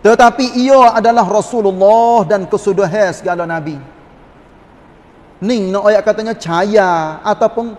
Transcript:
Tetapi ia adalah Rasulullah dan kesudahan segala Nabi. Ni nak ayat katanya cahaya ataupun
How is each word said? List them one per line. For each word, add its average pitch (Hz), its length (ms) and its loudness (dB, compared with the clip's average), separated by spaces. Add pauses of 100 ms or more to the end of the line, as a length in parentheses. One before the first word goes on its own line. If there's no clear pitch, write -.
Tetapi 240 560 2
ia 247 400 4
adalah 233 320 0
Rasulullah 214 960 2
dan 190 240 -4
kesudahan 196 640 -2
segala 175 320 -6
Nabi. 160 320 -8 (1700)
Ni 208 240 -2
nak 202 200 0
ayat 208 120 2
katanya 214 320 -2
cahaya 175 880 -2
ataupun 220 580 -4